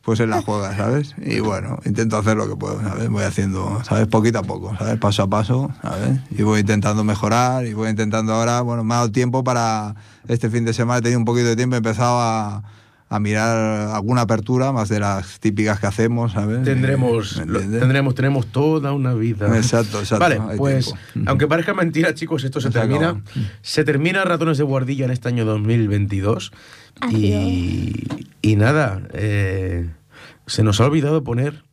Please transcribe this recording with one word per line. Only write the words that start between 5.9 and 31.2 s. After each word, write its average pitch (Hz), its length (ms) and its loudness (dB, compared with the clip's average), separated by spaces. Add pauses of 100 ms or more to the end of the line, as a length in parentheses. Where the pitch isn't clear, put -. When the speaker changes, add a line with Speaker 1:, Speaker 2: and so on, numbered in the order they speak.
Speaker 1:
Y 107 120 -2
voy 107 180 4
intentando 104 420 2
mejorar 117 640 2
y 110 80 -6
voy 110 160 -2
intentando 110 440 0
ahora, 117 280 2
bueno, 120 240 -2
me 113 80 0
ha 117 60 2
dado 120 120 0
tiempo 127 320 0
para 110 520 0 (340)
este 117 200 0
fin 117 140 0
de 117 80 0
semana, 120 280 0
he - 20 -2
tenido 120 180 2
un 113 60 2
poquito 120 220 2
de 117 100 2
tiempo, 127 180 0
he - 40 0
empezado 117 420 2
a, 107 420 -2 (480)
a 107 80 -2
mirar 107 760 0
alguna 110 280 0
apertura, 127 500 0
más 113 180 0
de 104 100 0
las 98 400 -4
típicas 107 400 0
que 101 80 -2
hacemos, 117 440 0
¿sabes? 107 320 -2
Speaker 2:
Tendremos, 127 760 0
Speaker 1:
¿Me - 80 -4
Speaker 2:
lo, 80 140 -2
Speaker 1:
entiendes? 101 220 -2
Speaker 2:
tendremos, 131 340 2
tenemos 135 320 0
toda 143 460 0
una 131 200 -2
vida. 110 440 0
Speaker 1:
Exacto, 110 420 0
exacto, 101 240 0
Speaker 2:
Vale, 135 160 2 (100)
Speaker 1:
hay 104 80 -4
Speaker 2:
pues, 135 280 2
Speaker 1:
tiempo. - 160 -10 (160)
Ujú. 107 120 -2
Speaker 2:
aunque 135 180 2
parezca 170 260 0
mentira, 170 420 2
chicos, 156 300 -4
esto 135 160 -4
se 113 100 -2
Speaker 1:
Se 120 80 2
acabó. 120 200 2
Speaker 2:
termina. 160 220 0 (400)
Se - 220 0
termina 156 400 2
Ratones 165 340 2
de 143 60 2
Guardilla 135 420 0
en 127 60 0
este 123 160 -4
año 120 180 0
dos 107 160 0
mil 113 260 4
veintidós. 101 640 0 (600)
Y, 104 220 4
Speaker 3:
Adiós. 90 920 -2 (160)
Speaker 2:
y 107 160 4
nada, 110 440 2 (120)
eh, 95 760 -2 (580)
se - 160 0
nos 104 180 4
ha 123 40 6
olvidado 147 380 2